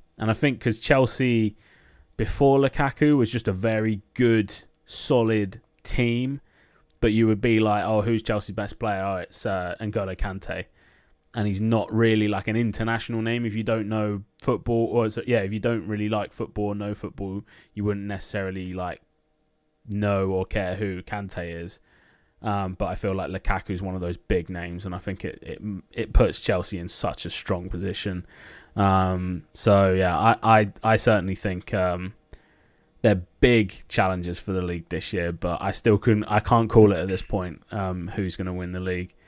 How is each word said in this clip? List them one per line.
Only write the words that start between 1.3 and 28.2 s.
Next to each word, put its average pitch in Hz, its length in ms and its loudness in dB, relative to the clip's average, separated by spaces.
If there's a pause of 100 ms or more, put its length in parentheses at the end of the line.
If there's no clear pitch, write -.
before 139 400 4
Lukaku 143 580 2
was 117 160 2
just 117 160 -4
a 101 40 2
very 110 500 -2 (100)
good, 113 400 2 (320)
solid 110 760 0 (220)
team, 127 580 -2 (600)
but 110 120 4
you 113 160 6
would 107 120 2
be 113 200 4
like, 104 240 2
"Oh, 107 180 2
who's 110 200 0
Chelsea's 107 340 -4
best 104 220 -8
player?" 101 240 -2
"Oh, 98 160 -4
it's, - 280 -8
uh, 92 340 -4
N'Golo 104 360 -4
Kante." 95 480 -6 (720)
And 104 120 -2
he's 98 140 -2
not 110 320 0
really, 110 340 4
like, 101 220 -4
an 110 80 0
international 113 640 -2
name. 117 240 -2
If 104 100 -4
you 110 80 -4
don't 113 260 -2
know 107 340 -2 (180)
football, 117 500 0
or 110 200 2
so, 113 160 -8
yeah, 120 140 2
if 98 120 -4
you 107 80 -4
don't 113 260 -2
really 104 220 -2
like 104 240 -2
football 104 360 -4
or 101 60 -4
know 104 200 -6
football, 101 500 -10 (300)
you 104 100 -4
wouldn't 101 220 -2
necessarily, 95 640 -6
like, 90 300 -8 (840)
know 101 420 0
or 95 160 0
care 92 280 -2
who 95 280 -4
Kante 87 600 -8
is. - 180 -12 (600)
Um, 98 340 -4
but 98 120 -4
I 87 80 -4
feel 98 200 -4
like 87 160 -6
Lukaku 95 400 -4
is 92 120 -6
one 92 120 -6
of 92 60 -6
those 87 160 -6
big 90 320 -2
names, 87 380 -10
and 90 80 -8
I 90 40 -6
think 92 260 -10
it, - 180 -10
it, - 180 -12 (320)
it 113 220 -6
puts - 260 4
Chelsea 92 380 -2
in 87 100 -8
such - 380 -6
a 85 40 -8
strong 90 380 -4
position. 90 580 -6 (480)